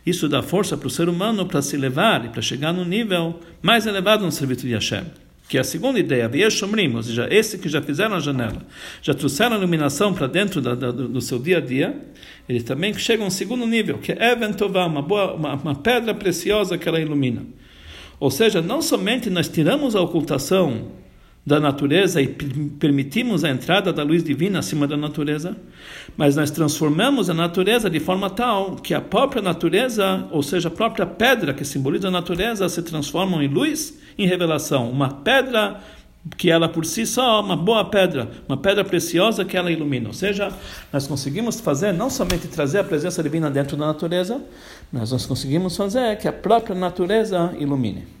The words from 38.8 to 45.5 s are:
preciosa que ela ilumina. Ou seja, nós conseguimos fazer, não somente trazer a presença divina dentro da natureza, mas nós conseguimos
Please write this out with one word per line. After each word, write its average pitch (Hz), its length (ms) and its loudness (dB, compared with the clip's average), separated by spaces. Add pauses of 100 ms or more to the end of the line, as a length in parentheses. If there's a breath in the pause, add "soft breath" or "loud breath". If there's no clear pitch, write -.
preciosa 185 580 2
que 185 140 -4
ela 180 120 0
ilumina. 143 380 -2
Ou 101 60 -8
seja, 196 360 -2 (440 loud breath)
nós 139 120 -2
conseguimos 165 540 -4
fazer, 160 320 0
não 202 180 0
somente 180 380 -2
trazer 156 320 0
a 190 60 4
presença 175 360 -2
divina 151 300 0
dentro 139 240 0
da 147 100 -2
natureza, 180 540 -2 (500 loud breath)
mas 117 220 -4
nós 120 140 0
conseguimos 160 500 -2